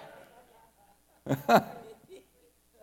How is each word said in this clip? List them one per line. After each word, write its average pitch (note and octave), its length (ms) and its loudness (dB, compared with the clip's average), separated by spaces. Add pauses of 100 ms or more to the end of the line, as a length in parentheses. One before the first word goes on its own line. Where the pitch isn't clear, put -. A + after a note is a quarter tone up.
(1300)
<laughs> C#3 400 4 (1160)